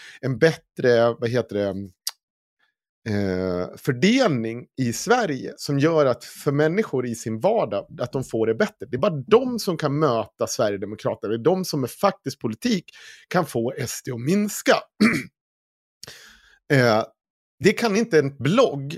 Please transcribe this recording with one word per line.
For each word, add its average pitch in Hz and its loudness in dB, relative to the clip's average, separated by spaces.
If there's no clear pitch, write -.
en 127 -4
bättre, 120 2
vad 120 -2
heter 113 -2
det, 101 -2
eh, 92 -2
fördelning 131 0
i 120 0
Sverige 190 -2
som 143 -2
gör 156 4
att 120 0
för - -4
människor 151 0
i 117 -6
sin 113 -6
vardag 147 0
att 123 -4
de 135 -4
får 110 -2
det 113 2
bättre. - -4
Det 120 -6
är 135 -8
bara 160 0
de 247 2
som 175 -2
kan 143 -2
möta 117 0
Sverigedemokraterna. 104 -4
Det 113 0
är 113 -10
de 185 2
som 147 -4
med 120 -4
faktisk - -2
politik 165 -2
kan 175 0
få 117 -4
S 123 -8
D 131 -8
att 117 -8
minska. 202 0
<clears throat> - -6
Eh, 117 4
det 208 4
kan 214 0
inte 226 2
en 139 0
blogg 147 0